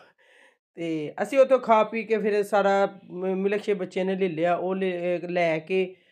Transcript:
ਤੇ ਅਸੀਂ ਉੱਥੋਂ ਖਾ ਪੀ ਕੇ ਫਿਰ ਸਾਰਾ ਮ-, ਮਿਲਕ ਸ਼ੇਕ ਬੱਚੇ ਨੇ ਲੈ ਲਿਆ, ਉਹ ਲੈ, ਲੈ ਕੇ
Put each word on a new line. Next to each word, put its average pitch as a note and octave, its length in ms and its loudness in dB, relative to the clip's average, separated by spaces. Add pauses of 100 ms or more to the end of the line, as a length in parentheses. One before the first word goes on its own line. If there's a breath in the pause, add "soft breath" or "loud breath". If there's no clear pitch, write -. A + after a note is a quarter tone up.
(760 soft breath)
ਤੇ D#3+ 480 -6
ਅਸੀਂ A3+ 160 0
ਉੱਥੋਂ C4 200 6
ਖਾ A3 260 4
ਪੀ A3 200 -4
ਕੇ G#3+ 140 0
ਫਿਰ G#3 240 0
ਸਾਰਾ G3 440 2 (180)
ਮ-, F3+ 320 -6
ਮਿਲਕ G3+ 260 -2
ਸ਼ੇਕ G3+ 140 -2
ਬੱਚੇ F#3 280 -4
ਨੇ F#3+ 120 -2
ਲੈ F#3+ 120 0
ਲਿਆ, E3+ 260 0
ਉਹ F3+ 200 -2
ਲੈ, F3+ 440 -2
ਲੈ E3+ 400 0
ਕੇ F#3 360 -2 (180 loud breath)